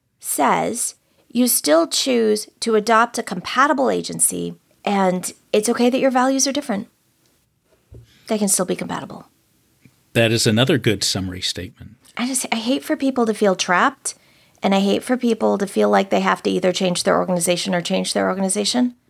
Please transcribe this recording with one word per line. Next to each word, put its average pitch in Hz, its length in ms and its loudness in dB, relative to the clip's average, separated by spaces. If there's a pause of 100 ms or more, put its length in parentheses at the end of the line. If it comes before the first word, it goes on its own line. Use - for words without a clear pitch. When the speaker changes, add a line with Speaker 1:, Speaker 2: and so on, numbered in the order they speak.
(200)
Speaker 1:
says. 202 760 -2 (340)
You 240 180 2
still 311 400 2
choose 226 600 0 (120)
to 226 160 0
adopt 226 420 2
a 226 60 -6
compatible 254 640 0
agency, 175 680 -4 (300)
and 185 480 0 (180)
it's 214 160 2
okay 240 220 2
that 254 100 2
your 262 120 2
values 262 340 2
are 277 80 0
different. 269 360 -6 (1400)
They 220 100 -2
can 202 120 0
still 190 160 0
be 180 100 -4
compatible. - 520 -10 (840)
Speaker 2:
That 117 180 4
is 117 140 0
another 123 320 4
good 104 260 0
summary 92 380 -4
statement. - 540 -10 (220)
Speaker 1:
I 247 100 -2
just, 262 240 -4
I 226 60 0
hate 247 260 -2
for 311 120 -4
people 269 300 0
to 220 80 0
feel 202 220 2
trapped, 196 600 0 (480)
and 196 100 2
I 196 60 4
hate 196 240 0
for 247 140 -2
people 220 420 0
to 196 80 -2
feel 208 220 2
like 196 200 2
they 196 120 2
have 190 220 0
to 202 60 -2
either 185 220 0
change 175 320 -2
their 175 160 2
organization 180 560 0
or 175 60 0
change 185 320 -2
their 196 140 0
organization. 202 680 0 (140)